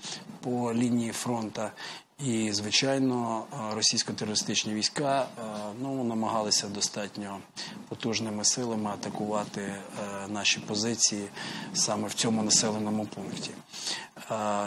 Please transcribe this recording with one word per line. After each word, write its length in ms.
по 340
лінії 380
фронта. 600
І, 280
звичайно, 1000
е, 220
російсько-терористичні 1000
війська, 520
е, 40
ну, 220
намагалися 640
достатньо 680
потужними 560
силами 460
атакувати, 680
е, 220
наші 320
позиції 640
саме 340
в 60
цьому 280
населеному 640
пункті. 440
Е, 840